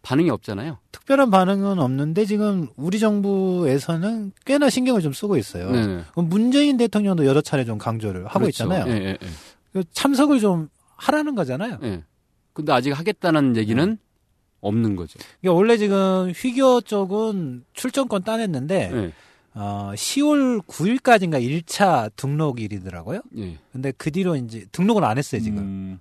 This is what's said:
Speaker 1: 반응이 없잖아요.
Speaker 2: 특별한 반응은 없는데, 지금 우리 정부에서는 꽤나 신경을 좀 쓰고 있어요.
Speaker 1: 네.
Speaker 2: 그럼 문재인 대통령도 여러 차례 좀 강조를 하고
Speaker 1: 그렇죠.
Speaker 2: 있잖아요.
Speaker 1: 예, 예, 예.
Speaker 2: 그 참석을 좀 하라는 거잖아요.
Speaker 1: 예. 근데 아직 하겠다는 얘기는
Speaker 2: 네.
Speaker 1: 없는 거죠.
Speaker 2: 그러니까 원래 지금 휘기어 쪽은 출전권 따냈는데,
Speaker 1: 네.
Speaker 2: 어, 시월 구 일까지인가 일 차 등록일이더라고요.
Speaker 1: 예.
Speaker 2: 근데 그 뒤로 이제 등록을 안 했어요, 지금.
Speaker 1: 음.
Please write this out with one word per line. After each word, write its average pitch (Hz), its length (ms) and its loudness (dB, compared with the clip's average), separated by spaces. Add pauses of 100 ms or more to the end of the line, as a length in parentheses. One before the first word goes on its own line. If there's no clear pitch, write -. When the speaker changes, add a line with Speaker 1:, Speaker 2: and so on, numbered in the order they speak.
Speaker 1:
반응이 151 280 0
없잖아요. 110 480 -6 (140)
Speaker 2:
특별한 269 380 2
반응은 196 500 2
없는데, 151 460 0
지금 202 420 -2 (100)
우리 185 220 -2
정부에서는 196 1300 0 (140)
꽤나 277 240 2
신경을 254 320 2
좀 143 120 0
쓰고 202 240 0
있어요. 92 340 -4
Speaker 1:
네. 101 320 0 (100)
Speaker 2:
그럼 170 160 0
문재인 254 480 2
대통령도 202 480 2
여러 139 160 6
차례 131 240 -2
좀 110 120 -6
강조를 104 500 -4
하고 - 120 0
Speaker 1:
그렇죠. 180 100 2 (160)
Speaker 2:
있잖아요. 175 220 0
Speaker 1:
예, 113 140 0
예, 95 40 -4 (160)
예. 95 60 -12 (460)
Speaker 2:
그 190 180 -2
참석을 277 480 2
좀 175 300 2 (280)
하라는 302 380 0
거잖아요. 165 480 -4
Speaker 1:
예. 92 200 -6 (500)
근데 151 200 -4
아직 131 180 2
하겠다는 156 680 0
얘기는 113 340 2
Speaker 2:
네. 220 60 -4 (600)
Speaker 1:
없는 107 360 0
거죠. 85 220 -10 (220)
Speaker 2:
그러니까 180 180 2
원래 226 200 4
지금 190 580 2
휘기어 254 460 2
쪽은 196 840 -4 (100)
출전권 247 500 -2
따냈는데, 185 640 -2
Speaker 1:
네. 104 240 -4 (400)
Speaker 2:
어, 101 440 -8
시월 277 680 2
구 - 220 -2
일까지인가 202 520 4
일 143 260 -2
차 165 500 2
등록일이더라고요. 113 1040 -4 (160)
Speaker 1:
예. 90 200 -10 (140)
Speaker 2:
근데 131 260 -6
그 156 140 -4
뒤로 180 240 -2
이제 113 360 -8
등록을 196 320 2
안 113 140 2
했어요, 131 240 -4
지금. 104 180 -4
Speaker 1:
음. 95 420 -8